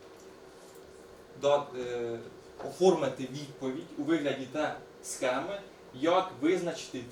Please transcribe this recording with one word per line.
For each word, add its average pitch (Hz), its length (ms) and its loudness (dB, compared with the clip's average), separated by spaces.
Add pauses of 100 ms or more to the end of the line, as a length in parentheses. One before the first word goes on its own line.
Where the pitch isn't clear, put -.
(1400)
дати, 139 380 2
е, 120 400 -4 (480)
оформити 156 560 4
відповідь 135 640 -6 (100)
у 294 60 -2
вигляді 294 480 0
та 151 260 -2 (260)
схеми, 160 560 -2 (340)
як 165 380 4 (100)
визначити 165 720 0